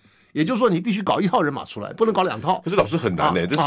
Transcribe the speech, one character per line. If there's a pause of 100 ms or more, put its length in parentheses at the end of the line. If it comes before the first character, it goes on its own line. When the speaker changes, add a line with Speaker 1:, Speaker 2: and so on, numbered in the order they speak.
(320)
Speaker 1:
也
就
是
说，
你
必
须
搞
一
套
人
马
出
来，
不
能
搞
两
套。
Speaker 2:
可
是
老
师
很
难
欸，
Speaker 1:
啊，
Speaker 2:
这
是